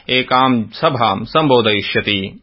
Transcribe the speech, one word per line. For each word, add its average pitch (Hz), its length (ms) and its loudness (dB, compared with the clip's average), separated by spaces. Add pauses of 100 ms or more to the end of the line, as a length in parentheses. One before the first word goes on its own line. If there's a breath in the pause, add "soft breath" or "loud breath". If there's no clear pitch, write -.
(200)
एकां 127 440 2
सभां 113 600 -2
सम्बोधयिष्यति। 107 1200 0